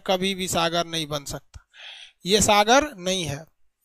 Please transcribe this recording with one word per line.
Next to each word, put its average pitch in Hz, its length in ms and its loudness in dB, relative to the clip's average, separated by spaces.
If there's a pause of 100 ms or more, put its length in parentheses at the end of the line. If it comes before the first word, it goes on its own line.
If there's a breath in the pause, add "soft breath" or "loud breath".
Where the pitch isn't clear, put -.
कभी 190 280 0
भी 180 140 -8
सागर 170 380 -2
नहीं 165 200 -6
बन 143 180 -8
सकता। - 400 -14 (600 loud breath)
ये 202 160 2
सागर 226 560 4
नहीं 185 280 -4
है, 147 200 -8 (400)